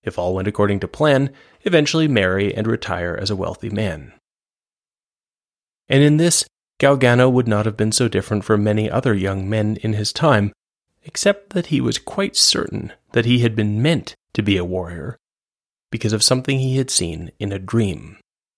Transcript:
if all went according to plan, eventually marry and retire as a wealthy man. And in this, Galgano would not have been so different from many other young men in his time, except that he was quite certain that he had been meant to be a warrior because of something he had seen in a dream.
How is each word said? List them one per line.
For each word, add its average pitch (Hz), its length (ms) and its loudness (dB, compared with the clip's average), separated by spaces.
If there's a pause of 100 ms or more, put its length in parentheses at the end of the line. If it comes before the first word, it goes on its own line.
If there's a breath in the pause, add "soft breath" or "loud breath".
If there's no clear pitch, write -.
if - 160 -6
all 90 160 -2
went 95 120 -2
according 101 340 0
to 92 60 -6
plan, 139 460 2 (280 loud breath)
eventually 160 460 2
marry 98 460 2
and 107 140 -4
retire 87 520 -4
as 95 120 -6
a 101 40 -2
wealthy 95 360 -8
man. 92 420 -6 (1800)
And 143 140 6
in 151 140 6
this, 165 280 2 (340)
Galgano 127 520 4
would 123 160 2
not 107 180 0
have 110 120 -2
been 107 160 0
so 120 160 0
different 101 340 -2
from 104 200 2
many 107 260 0
other 120 240 0
young 95 340 -2
men 107 300 -2
in 110 160 -2
his 104 180 -2
time, 107 400 2 (520)
except - 480 -2
that 175 160 -2
he 143 120 0
was 123 180 -2
quite - 380 -6
certain - 560 0 (220)
that 117 100 2
he 123 160 4
had 117 160 2
been 104 260 0
meant 151 340 -2 (180)
to 110 80 0
be 101 160 2
a 90 80 -2
warrior 90 500 -8 (760)
because 110 200 -2
of 107 120 0
something 131 360 0
he 131 180 -2
had 131 120 -2
seen 82 500 -6
in 101 140 -4
a 98 60 -8
dream. 95 580 -4 (400)